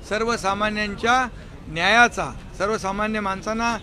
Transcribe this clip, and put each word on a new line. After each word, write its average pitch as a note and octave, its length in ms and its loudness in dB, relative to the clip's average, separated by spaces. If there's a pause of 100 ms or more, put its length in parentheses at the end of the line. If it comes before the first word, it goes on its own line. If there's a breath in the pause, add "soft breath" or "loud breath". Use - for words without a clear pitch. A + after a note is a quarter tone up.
सर्वसामान्यांच्या G#3+ 1200 0 (400 loud breath)
न्यायाचा, F#3 640 4 (280)
सर्वसामान्य G#3 640 -2
माणसांना G#3+ 640 -2